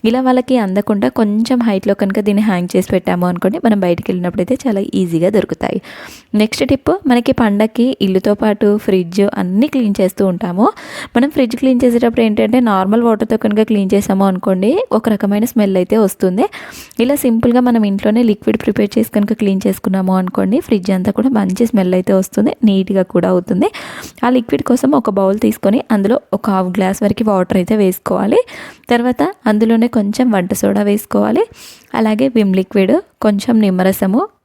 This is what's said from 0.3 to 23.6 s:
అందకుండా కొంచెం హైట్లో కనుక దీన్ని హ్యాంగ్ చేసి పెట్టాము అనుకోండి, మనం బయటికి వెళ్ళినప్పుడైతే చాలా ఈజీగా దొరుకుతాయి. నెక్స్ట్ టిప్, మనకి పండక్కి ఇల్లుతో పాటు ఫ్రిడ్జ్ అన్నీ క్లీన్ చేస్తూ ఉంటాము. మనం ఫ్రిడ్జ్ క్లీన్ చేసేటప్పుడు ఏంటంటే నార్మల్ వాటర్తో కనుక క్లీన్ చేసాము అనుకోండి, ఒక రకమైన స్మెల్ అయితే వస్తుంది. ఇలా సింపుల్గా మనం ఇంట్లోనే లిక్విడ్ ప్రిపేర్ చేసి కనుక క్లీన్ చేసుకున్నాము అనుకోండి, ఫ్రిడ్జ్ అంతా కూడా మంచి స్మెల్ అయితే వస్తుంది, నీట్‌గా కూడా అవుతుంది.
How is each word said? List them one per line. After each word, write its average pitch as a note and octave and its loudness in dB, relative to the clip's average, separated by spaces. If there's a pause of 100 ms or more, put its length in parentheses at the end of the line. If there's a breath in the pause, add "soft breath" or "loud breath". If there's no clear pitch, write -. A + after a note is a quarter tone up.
అందకుండా G3+ -2 (120)
కొంచెం A3 0 (100)
హైట్లో G3 0
కనుక G3 0
దీన్ని G#3 2
హ్యాంగ్ F3+ 0
చేసి F#3 0
పెట్టాము F3+ 0
అనుకోండి, F#3 -2
మనం G#3+ 2
బయటికి F3 -2
వెళ్ళినప్పుడైతే F3+ -2 (100)
చాలా G#3 -2 (200)
ఈజీగా E3+ 0
దొరుకుతాయి. - -2 (600 loud breath)
నెక్స్ట్ A3 0
టిప్, C#4 0 (180)
మనకి B3 2
పండక్కి A3 0 (200)
ఇల్లుతో F#3+ 0
పాటు G#3 2 (180)
ఫ్రిడ్జ్ F#3+ 0 (200)
అన్నీ G3 0
క్లీన్ A3 0
చేస్తూ F#3 0 (100)
ఉంటాము. F3+ -2 (500 loud breath)
మనం C4 2
ఫ్రిడ్జ్ B3 0
క్లీన్ B3+ 2
చేసేటప్పుడు A#3 2
ఏంటంటే A3 2 (120)
నార్మల్ G3+ 2
వాటర్తో A3 0
కనుక G#3+ 2
క్లీన్ G3+ 0
చేసాము G3 0
అనుకోండి, F#3+ 0 (260)
ఒక A3+ -4 (100)
రకమైన G3+ 0
స్మెల్ G3+ 2
అయితే G#3+ 0
వస్తుంది. F#3+ 0 (580 loud breath)
ఇలా C#4+ 0
సింపుల్గా A#3+ 2
మనం A#3 2
ఇంట్లోనే G#3+ 0
లిక్విడ్ A3 -2
ప్రిపేర్ G#3 0
చేసి A3 -2
కనుక G#3 0
క్లీన్ G3 0
చేసుకున్నాము F#3+ 0
అనుకోండి, F#3+ 0 (100)
ఫ్రిడ్జ్ G3 0
అంతా F#3+ 0
కూడా C4 0
మంచి F#3+ 0
స్మెల్ F#3 2
అయితే G3 0
వస్తుంది, - -2 (140)
నీట్‌గా F#3+ 2
కూడా F3+ 2
అవుతుంది. F#3 0 (560 loud breath)